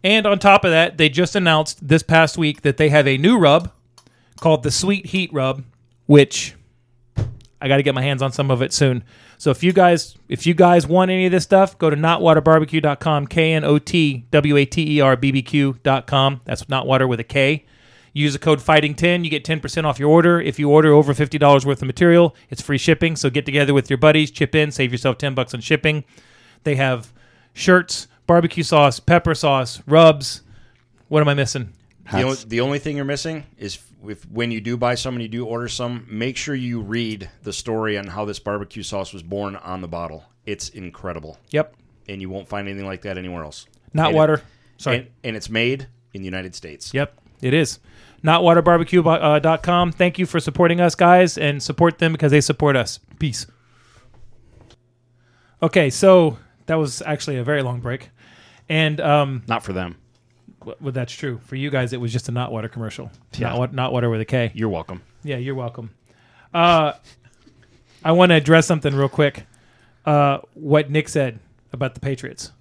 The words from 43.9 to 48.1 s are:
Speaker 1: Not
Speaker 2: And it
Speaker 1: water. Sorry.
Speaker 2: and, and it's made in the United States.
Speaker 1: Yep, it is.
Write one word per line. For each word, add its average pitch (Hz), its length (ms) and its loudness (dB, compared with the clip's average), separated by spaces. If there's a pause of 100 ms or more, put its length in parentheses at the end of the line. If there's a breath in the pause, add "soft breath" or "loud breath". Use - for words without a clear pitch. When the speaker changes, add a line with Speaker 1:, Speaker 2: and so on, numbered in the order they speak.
Speaker 1:
Not 156 140 -2
Speaker 2:
And 160 80 -2
it - 20 2
Speaker 1:
water. 156 240 0 (360 soft breath)
Sorry. 123 200 -4
Speaker 2:
and, 123 100 -12 (160)
and 113 140 -8
it's 104 120 -14
made 123 380 -4 (260)
in 98 80 -16
the 95 40 -14
United 92 300 -12
States. - 380 -18
Speaker 1:
Yep, 139 200 -4 (280)
it 127 120 -2
is. 151 260 -2 (440 soft breath)